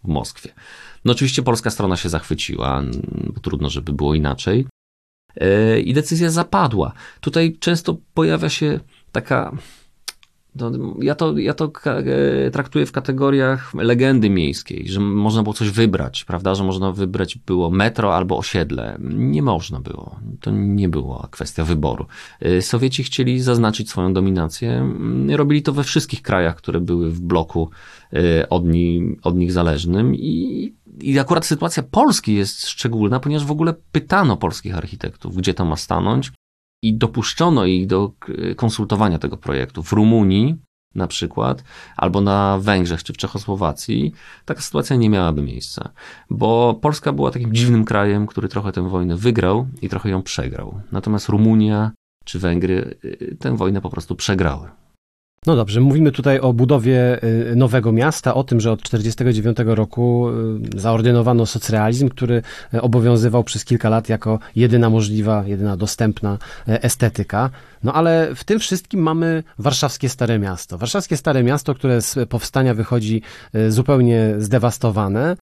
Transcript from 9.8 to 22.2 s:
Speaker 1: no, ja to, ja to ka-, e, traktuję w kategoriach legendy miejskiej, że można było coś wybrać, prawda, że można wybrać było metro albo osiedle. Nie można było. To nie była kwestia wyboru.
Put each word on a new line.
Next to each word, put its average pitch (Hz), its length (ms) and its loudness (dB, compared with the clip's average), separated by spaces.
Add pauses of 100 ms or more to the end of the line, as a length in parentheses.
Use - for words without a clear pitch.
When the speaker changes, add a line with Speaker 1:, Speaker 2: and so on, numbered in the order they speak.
Speaker 1:
no, 120 160 -6 (300)
ja 143 140 0
to, 151 240 0
ja 143 160 -2
to 156 140 -4
ka-, 143 300 -6
e, 135 520 0
traktuję 139 360 -2
w - 60 -10
kategoriach 131 800 0
legendy 120 560 4
miejskiej, 82 580 -2
że 95 120 -2
można 104 420 2
było 104 120 -2
coś 107 160 -2
wybrać, 95 540 0
prawda, 92 300 -2
że 98 100 0
można 95 280 0
wybrać 92 460 -4
było 90 320 0
metro 101 460 0
albo 92 220 0
osiedle. 60 640 -4
Nie 131 420 -2
można 85 380 -2
było. - 400 -14 (200)
To 107 100 -4
nie 101 380 2
była 67 420 -4
kwestia - 340 -6
wyboru. 76 420 0 (340)